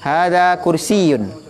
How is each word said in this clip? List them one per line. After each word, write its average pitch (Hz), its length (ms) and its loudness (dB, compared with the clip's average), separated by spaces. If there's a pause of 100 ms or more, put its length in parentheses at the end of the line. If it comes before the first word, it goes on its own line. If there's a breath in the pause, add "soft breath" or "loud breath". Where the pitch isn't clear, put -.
Hadza 180 600 0
kursiyun. 160 640 0 (220)